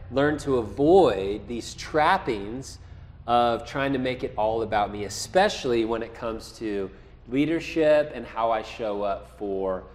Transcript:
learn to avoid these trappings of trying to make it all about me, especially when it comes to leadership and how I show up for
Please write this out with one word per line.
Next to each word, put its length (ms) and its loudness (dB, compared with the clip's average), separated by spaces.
learn 280 2
to 180 0
avoid 880 4
these 280 -8
trappings 1040 0
of 400 4
trying 260 -2
to 60 0
make 240 -4
it 140 -6
all 240 0
about 300 0
me, 120 -6
especially 840 0
when 160 -2
it 140 -10
comes 380 -8
to 360 -4
leadership 840 2
and 100 -10
how 260 -2
I 120 0
show 400 -6
up 340 -6
for 460 -4